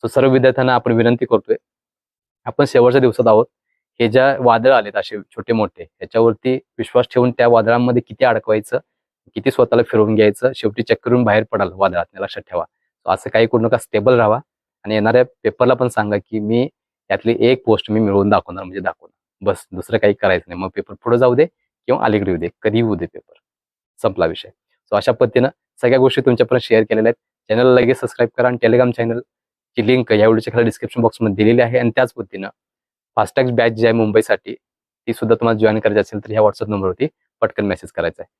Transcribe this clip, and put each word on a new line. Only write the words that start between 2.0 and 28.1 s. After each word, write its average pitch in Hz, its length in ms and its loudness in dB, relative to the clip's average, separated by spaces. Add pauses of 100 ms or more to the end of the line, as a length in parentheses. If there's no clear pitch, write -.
आपण 131 240 -2
शेवटच्या 123 320 4
दिवसात 120 260 2
आहोत, 110 200 4 (540)
हे 117 80 2
ज्या 131 320 2
वादळ 120 320 2
आलेत 104 240 0
असे 104 200 -8
छोटे 104 360 -8
मोठे, 107 300 -4
याच्यावरती 113 760 -2 (200)
विश्वास 120 360 0
ठेवून 123 160 2
त्या 120 180 2
वादळांमध्ये 120 600 2
किती 117 160 -4
अडकवायचं, 113 540 -2 (560)
किती 113 160 -2
स्वतःला 117 320 2
फिरवून 110 320 0
घ्यायचं, 107 420 2
शेवटी 110 260 -6
चक्करून 120 420 0
बाहेर 107 260 0
पडाल 101 220 -4
वादळात, 90 420 -2
लक्षात 95 360 -12
ठेवा. 87 140 -6 (420)
So, 90 80 0
असं - 160 -10
काही 113 160 2
करू 113 140 0
नका, 113 180 0
स्टेबल 113 380 0
राहा 113 220 2 (460)
आणि 104 100 -4
येणाऱ्या 113 300 2 (200)
पेपरला 123 300 2
पण 123 140 -2
सांगा 104 280 -4
की 107 240 -6
मी 117 280 -2 (420)
यातली 110 300 -2
एक 127 260 2
पोस्ट 107 240 0
मी 107 100 0
मिळवून 101 280 2
दाखवणार 95 360 -2
म्हणजे 92 160 -12
दाखवणार, - 640 -12
बस 95 280 -4
दुसरं 92 260 -6
काही 101 160 2
करायचं 92 340 -2
नाही. 87 120 -12
मग 95 80 -8
पेपर 98 260 -12 (100)
पुढे 120 140 0
जाऊ 123 160 4
दे 147 120 2 (400)
किंवा 127 180 -2
अलीकडे 104 260 0
येऊ 87 100 -2
दे, 85 80 -6 (140)
कधीही 107 200 0
होऊ 110 120 -2
दे 85 120 -8
पेपर, - 260 -20 (680)
संपला 98 240 -2
विषय. - 220 -8 (420)
So, 104 60 -2
अशा 101 160 -2
पद्धतीनं 123 360 0 (320)
सगळ्या 127 180 2
गोष्टी 131 280 2
तुमच्यापर्यंत 123 340 0
शेअर 113 220 0
केलेल्या 110 280 0
आहेत. - 380 -12
चॅनलला 123 320 2
लगेच 123 160 2
सबस्क्राईब 120 400 -4